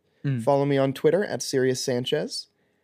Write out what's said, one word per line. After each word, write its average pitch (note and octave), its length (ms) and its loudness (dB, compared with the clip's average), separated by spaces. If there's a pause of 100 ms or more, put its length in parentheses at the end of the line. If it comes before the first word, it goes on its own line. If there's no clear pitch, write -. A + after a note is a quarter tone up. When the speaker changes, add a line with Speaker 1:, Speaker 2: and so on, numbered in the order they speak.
(240)
Speaker 1:
Mm. C3+ 180 -2
Speaker 2:
Follow C#3 220 2
me C#3+ 140 2
on C3+ 160 2
Twitter D#3+ 320 2
at - 180 -6
Sirius B2+ 400 0
Sanchez. C#3+ 640 -4 (360)